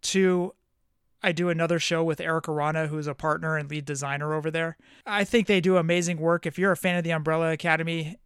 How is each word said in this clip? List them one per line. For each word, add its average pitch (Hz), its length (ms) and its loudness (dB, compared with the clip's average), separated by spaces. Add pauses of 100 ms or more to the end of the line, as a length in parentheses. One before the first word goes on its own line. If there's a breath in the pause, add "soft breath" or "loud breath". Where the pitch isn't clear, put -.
Two, 185 500 2 (680)
I 185 100 2
do 175 160 0
another 165 300 2
show 165 260 0
with 160 160 -2
Eric 160 260 -2
Arana, 156 420 -2
who's 151 180 -6
a 147 80 -6
partner 160 420 -2
and 143 140 -6
lead 147 160 -6
designer 143 480 -4
over 156 160 -2
there. 165 260 -2 (300 soft breath)
I 202 180 0
think 220 220 4
they 190 160 4
do 185 160 6
amazing 170 400 2
work. 165 260 2
If 160 140 -6
you're 190 140 2
a 165 40 2
fan 180 200 0
of 175 80 0
the 165 80 -2
Umbrella 160 400 0
Academy 165 720 -2